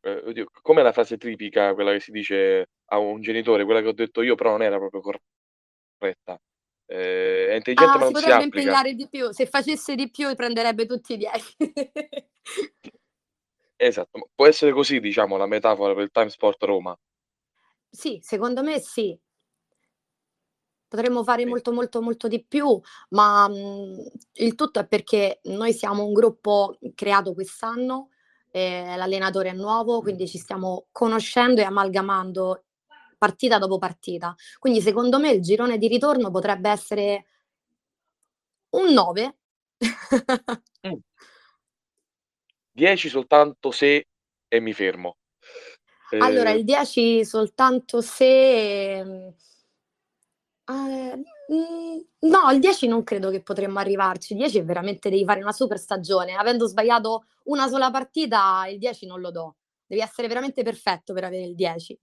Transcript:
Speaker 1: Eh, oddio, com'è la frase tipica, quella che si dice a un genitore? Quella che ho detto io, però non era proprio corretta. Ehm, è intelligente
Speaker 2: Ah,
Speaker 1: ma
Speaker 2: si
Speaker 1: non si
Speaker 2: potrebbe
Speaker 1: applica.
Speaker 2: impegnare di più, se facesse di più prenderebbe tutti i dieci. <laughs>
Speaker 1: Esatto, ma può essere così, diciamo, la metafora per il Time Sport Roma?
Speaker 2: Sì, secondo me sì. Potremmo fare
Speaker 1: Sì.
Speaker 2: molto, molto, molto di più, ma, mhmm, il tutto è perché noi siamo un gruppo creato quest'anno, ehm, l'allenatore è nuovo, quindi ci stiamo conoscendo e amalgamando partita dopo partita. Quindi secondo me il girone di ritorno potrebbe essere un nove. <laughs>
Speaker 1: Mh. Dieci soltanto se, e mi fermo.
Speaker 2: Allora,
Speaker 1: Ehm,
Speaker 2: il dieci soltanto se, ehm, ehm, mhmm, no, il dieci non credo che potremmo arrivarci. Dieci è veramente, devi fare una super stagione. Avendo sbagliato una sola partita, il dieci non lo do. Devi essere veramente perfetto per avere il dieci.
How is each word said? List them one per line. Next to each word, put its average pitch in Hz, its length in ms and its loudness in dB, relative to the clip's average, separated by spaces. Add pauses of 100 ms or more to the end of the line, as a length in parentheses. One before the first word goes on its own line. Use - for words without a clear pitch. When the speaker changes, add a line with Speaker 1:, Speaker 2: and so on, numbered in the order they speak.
Speaker 1:
Eh, 98 200 -8
oddio, 113 200 -10 (160)
com'è 156 200 6
la 120 100 6
frase 117 240 -2
tipica, 104 580 -2
quella 101 180 0
che 101 80 0
si - 100 -20
dice 98 560 0 (200)
a 104 120 0
un 104 240 -4
genitore? 110 420 2
Quella 110 160 4
che 110 80 -2
ho 110 40 0
detto 113 300 -4
io, 123 120 2
però 113 160 0
non 107 120 0
era 101 160 0
proprio 98 220 -6 (1000)
corretta. 92 400 -8 (480)
Ehm, 92 640 -2
è 107 60 0
intelligente 120 200 -4
Speaker 2:
Ah, 277 220 6
Speaker 1:
ma 135 60 2
Speaker 2:
si - 0 -
Speaker 1:
non 180 100 2
si 302 60 0
Speaker 2:
potrebbe 320 100 2
Speaker 1:
applica. 262 140 6
Speaker 2:
impegnare 277 500 0
di 269 140 -12
più, 247 240 -6
se 254 140 -2
facesse 277 500 -4
di 254 140 -4
più 277 260 -4
prenderebbe 226 500 -2
tutti 247 280 -8
i - 20 -8
dieci. 220 420 -8
<laughs> 294 680 -8 (1500)
Speaker 1:
Esatto, 117 420 -2
ma - 60 -14 (100)
può 139 140 6
essere 151 240 4
così, 139 260 0
diciamo, 104 380 0
la 98 100 0
metafora 101 480 0
per 101 80 -2
il 98 80 -4
Time 110 180 0
Sport 104 360 -2
Roma? 90 340 -4 (920)
Speaker 2:
Sì, 233 320 -10
secondo 240 400 -4
me 302 180 -2
sì. 196 380 -6 (1700)
Potremmo 233 360 -2
fare 240 200 0
Speaker 1:
Sì. - 20 -4
Speaker 2:
molto, 240 260 -4
molto, 240 280 -4
molto 233 280 -6
di 226 160 -4
più, 285 360 0 (300)
ma, 208 380 6
mhmm, 196 480 -10 (380)
il 226 200 0
tutto - 240 -2
è 202 80 -2
perché 208 580 0
noi 214 280 -2
siamo 202 320 -4
un 208 80 -4
gruppo 208 680 2 (160)
creato 196 400 0
quest'anno, 247 760 -8 (420)
ehm, 180 440 -4
l'allenatore 190 540 -2
è - 40 -10
nuovo, 226 480 -2
quindi 185 260 -6
ci - 100 -14
stiamo 185 540 -8
conoscendo 233 680 2
e 202 40 4
amalgamando 190 1000 -4 (540)
partita 214 400 2
dopo 190 200 0
partita. 175 560 -8 (260)
Quindi 233 200 2
secondo 240 380 2
me 294 120 2
il 196 120 4
girone 220 360 0
di 220 100 2
ritorno 240 420 2
potrebbe 190 400 -2
essere 202 560 -2 (1500)
un 370 220 4
nove. 208 400 2 (460)
<laughs> 240 840 -2 (220)
Speaker 1:
Mh. 190 140 -8 (1700)
Dieci 170 360 2
soltanto 139 640 4
se, 143 340 2 (420)
e 117 120 2
mi 110 120 -6
fermo. 90 440 -4 (1040)
Speaker 2:
Allora, 220 40 4
Speaker 1:
Ehm, 247 280 4
Speaker 2:
il 214 140 0
dieci 233 600 2
soltanto 240 760 0
se, 226 960 4
ehm, 185 360 -14 (1300)
ehm, 262 560 -8 (260)
mhmm, 330 560 -4 (260)
no, 330 220 8
il 277 80 6
dieci 359 260 2
non 226 180 0
credo 190 260 -4
che 190 120 -6
potremmo 196 360 -6
arrivarci. 196 560 -2
Dieci 214 240 0
è 170 60 0
veramente, 175 460 -6
devi 196 140 2
fare 196 160 2
una 202 120 -6
super 208 260 -2
stagione. 185 560 -2
Avendo 226 320 0
sbagliato 220 600 2 (180)
una 269 240 -2
sola 254 220 0
partita, 214 800 0
il 202 100 -14
dieci 220 280 -8
non 180 140 -12
lo 180 100 -10
do. 165 260 -12 (300)
Devi 208 160 -4
essere 226 260 -6
veramente 254 340 -4
perfetto 214 500 -4
per 185 120 -4
avere 185 200 -8
il 175 100 -12
dieci. 170 480 -4